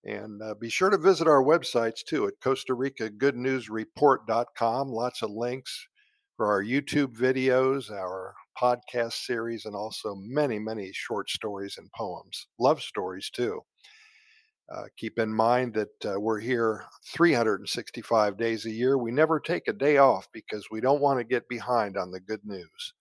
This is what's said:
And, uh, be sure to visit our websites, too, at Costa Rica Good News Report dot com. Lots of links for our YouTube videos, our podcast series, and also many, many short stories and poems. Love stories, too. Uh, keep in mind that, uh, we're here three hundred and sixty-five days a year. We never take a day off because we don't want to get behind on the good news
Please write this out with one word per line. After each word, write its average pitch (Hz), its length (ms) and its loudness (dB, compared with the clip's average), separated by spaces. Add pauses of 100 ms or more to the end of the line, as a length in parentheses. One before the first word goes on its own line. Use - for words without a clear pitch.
And, 104 380 -10
uh, 110 100 -8
be 113 160 -10
sure 190 220 2
to 196 80 2
visit 180 280 4
our 143 160 8
websites, 127 640 2
too, 123 220 0
at 101 160 -6
Costa 131 320 0
Rica 123 340 -4
Good 120 260 0
News 123 320 -4
Report 110 600 2
dot 113 280 0
com. 123 340 0
Lots 120 340 -4
of 107 80 -4
links 123 560 -8 (500)
for 107 80 0
our 104 180 2
YouTube 135 540 -2
videos, 131 720 2
our 95 460 -8 (200)
podcast 120 720 0
series, 117 400 -4
and 104 100 -10
also 104 400 -6
many, 117 440 -2
many 107 340 -8
short 101 380 -6
stories 101 480 -8
and 90 140 -20
poems. 90 520 -10 (140)
Love 139 240 2
stories, 92 480 -8
too. 110 300 -6 (1120)
Uh, 104 120 -12 (100)
keep - 240 -8
in 110 140 0
mind 117 400 4
that, 107 320 -4
uh, 101 120 -2
we're 107 220 0
here 113 460 0 (280)
three 170 200 6
hundred 110 260 2
and 104 80 -10
sixty-five 107 720 0
days 113 280 -2
a 113 60 -6
year. 127 260 2
We 117 140 -2
never 151 260 2
take - 300 -2
a 110 60 -2
day 139 240 2
off 123 340 6
because 107 400 -12
we 110 80 -6
don't 135 220 2
want 139 180 2
to 120 60 -4
get 120 240 -2
behind 113 480 -2
on 92 120 -4
the 90 120 -10
good 107 240 -6
news 92 560 -12